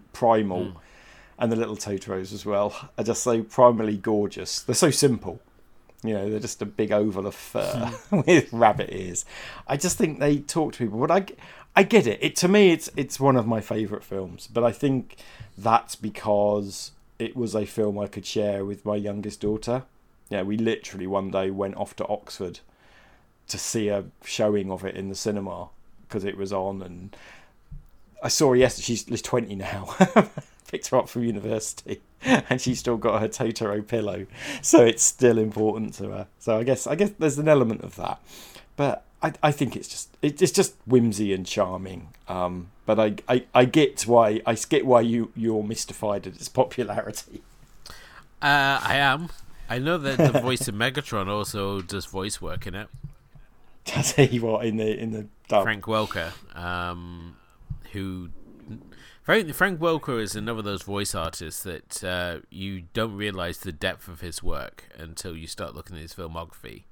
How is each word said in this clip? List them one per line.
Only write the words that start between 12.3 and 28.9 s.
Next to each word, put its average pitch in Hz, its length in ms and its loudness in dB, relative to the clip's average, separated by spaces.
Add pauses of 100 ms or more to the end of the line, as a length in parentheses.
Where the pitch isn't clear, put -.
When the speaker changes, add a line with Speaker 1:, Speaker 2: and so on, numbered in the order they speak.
Speaker 1:
to 180 120 2
me, 196 220 8
it's, 160 260 0
it's 135 220 -4
one 135 180 4
of 113 100 2
my 113 140 0
favourite 107 440 -4
films, 92 480 -10
but 117 100 2
I 117 100 4
think 135 440 -2 (400)
that's 113 400 2
because 104 960 -2 (260)
it 113 180 -6
was 113 200 -2
a 104 100 0
film 104 320 -2
I 104 80 -2
could 98 200 -10
share 101 380 -2
with 101 200 -8
my 104 100 -2
youngest 104 460 -6
daughter. 110 420 -2 (460)
Yeah, 98 140 -2
we 101 140 -2
literally 110 520 -2
one 98 240 -2
day 95 180 0
went 98 260 -4
off - 200 -8
to 101 100 -6
Oxford 95 540 -8 (880)
to 95 100 -8
see 107 300 -2
a 101 160 0 (200)
showing 104 460 0
of 92 140 -6
it 95 100 -8
in 95 140 -8
the 98 60 -8
cinema 95 560 -6 (380)
'cause 104 160 -4
it 101 120 -6
was 98 160 -6
on, 98 300 -4
and 90 340 -14 (1080)
I 127 60 -2
saw 139 220 4
her 123 60 6
yesterday. 127 280 4
She's, 117 240 -2